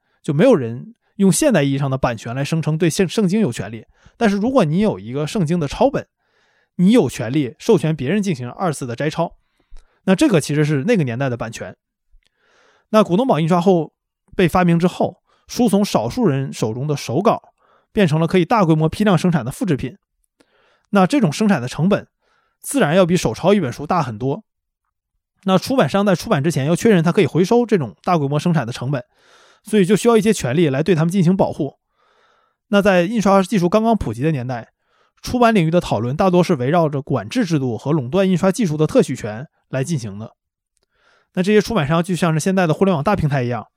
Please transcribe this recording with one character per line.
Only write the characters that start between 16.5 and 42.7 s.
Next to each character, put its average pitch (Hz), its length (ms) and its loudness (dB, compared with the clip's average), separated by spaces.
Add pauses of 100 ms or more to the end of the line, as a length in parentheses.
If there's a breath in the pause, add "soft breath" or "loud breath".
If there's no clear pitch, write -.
手 110 200 -4
中 131 140 -8
的 147 80 -2
手 120 260 -6
稿 208 320 -2 (380 soft breath)
变 202 160 2
成 151 100 0
了 165 100 0
可 185 120 2
以 165 60 2
大 220 180 2
规 160 120 4
模 156 120 2
批 - 160 -2
量 190 140 4
生 185 120 0
产 160 140 0
的 127 80 -8
复 - 140 -8
制 160 100 0
品。 135 220 -8 (920)
那 196 140 4
这 285 140 2
种 165 140 0
生 220 140 0
产 165 140 2
的 123 60 -6
成 165 220 -2
本 190 180 -2 (540)
自 - 180 -4
然 160 160 2
要 190 100 6
比 175 120 2
手 120 160 -2
抄 190 200 2
一 208 60 2
本 127 140 -4
书 143 140 -12
大 175 160 0
很 113 160 -10
多。 135 240 -6 (1000)
那 190 120 4
出 - 180 -2
版 190 140 2
商 196 160 0
在 196 80 2
出 226 160 -4
版 147 140 0
之 165 80 0
前 139 160 -2
要 170 80 2
确 233 180 4
认 165 100 4
他 170 80 0
可 - 120 0
以 - 20 2
回 151 180 0
收 233 220 2
这 214 100 0
种 127 280 -2
大 180 120 0
规 143 120 -2
模 143 100 -2
生 175 160 0
产 135 140 -2
的 - 40 -10
成 131 200 -8
本， 131 120 -4 (600 soft breath)
所 214 160 0
以 185 60 4
就 202 100 2
需 226 120 0
要 233 80 4
一 220 60 2
些 220 100 2
权 131 240 -2
利 165 140 2
来 135 140 0
对 185 100 2
他 156 100 0
们 170 80 0
进 196 120 2
行 185 120 4
保 190 160 0
护。 - 280 -8 (880)
那 202 140 2
在 180 220 4
印 220 160 -4
刷 196 220 4
技 202 160 -2
术 175 100 2
刚 214 140 2
刚 226 160 2
普 117 160 -4
及 113 80 -8
的 160 100 0
年 123 140 -4
代， 120 280 -10 (480)
出 - 180 -4
版 226 160 4
领 170 100 4
域 160 60 0
的 175 100 2
讨 110 180 -2
论 120 160 -4
大 190 140 2
多 175 140 4
是 170 120 0
围 123 140 -2
绕 165 180 2
着 139 140 -6
管 113 260 -4
制 240 180 -2
制 165 120 -2
度 127 180 -4
和 131 160 -4
垄 135 180 -2
断 190 200 0
印 180 80 2
刷 185 140 2
技 156 160 -2
术 151 100 -4
的 156 80 2
特 170 160 4
许 143 140 -2
权 110 320 -10 (220)
来 135 140 -4
进 170 140 -4
行 104 220 -10
的。 - 160 -16 (960)
那 185 80 -2
这 185 100 0
些 214 80 6
出 226 140 0
版 156 140 0
商 165 160 2
就 180 120 -4
像 165 160 0
是 156 80 0
现 190 160 -2
在 185 120 2
的 156 60 2